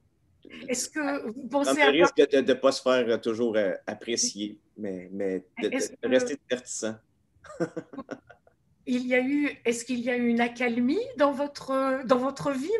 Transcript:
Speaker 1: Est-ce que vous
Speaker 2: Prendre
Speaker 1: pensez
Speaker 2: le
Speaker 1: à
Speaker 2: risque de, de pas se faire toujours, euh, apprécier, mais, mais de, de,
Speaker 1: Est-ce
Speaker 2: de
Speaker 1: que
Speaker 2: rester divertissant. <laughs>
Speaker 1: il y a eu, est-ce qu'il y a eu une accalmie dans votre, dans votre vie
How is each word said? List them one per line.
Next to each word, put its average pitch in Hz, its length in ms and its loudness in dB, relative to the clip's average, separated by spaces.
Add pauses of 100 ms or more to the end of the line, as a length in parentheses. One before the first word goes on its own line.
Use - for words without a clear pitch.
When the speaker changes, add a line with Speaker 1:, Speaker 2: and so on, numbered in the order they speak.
(680)
Speaker 1:
Est-ce - 220 -4
que 285 380 -4
vous 247 200 -10
Speaker 2:
Prendre 277 200 0
Speaker 1:
pensez 269 120 4
Speaker 2:
le 294 80 8
Speaker 1:
à 427 40 8
Speaker 2:
risque - 380 6
de, 139 120 4
de 127 120 4
pas 135 200 4
se - 80 -6
faire 120 400 2
toujours, 113 340 -2
euh, 98 200 2 (120)
apprécier, 107 720 -4 (180)
mais, 95 360 -8
mais 95 320 -4 (180)
de, 208 60 0
de, - 60 -4
Speaker 1:
Est-ce - 160 -4
Speaker 2:
de - 100 -18
Speaker 1:
que 233 80 -2
Speaker 2:
rester 190 260 2 (140)
divertissant. 113 460 -6 (640)
<laughs> - 1300 -12
Speaker 1:
il 247 220 -4
y 254 80 -2
a 254 60 4
eu, 285 280 0 (160)
est-ce 233 200 -2
qu'il 247 140 -4
y 233 100 -4
a 247 80 0
eu 240 100 0
une 233 140 2
accalmie 247 580 0 (180)
dans 285 140 4
votre, 269 760 -2
dans 254 120 4
votre 269 340 -2
vie 269 180 -4 (100)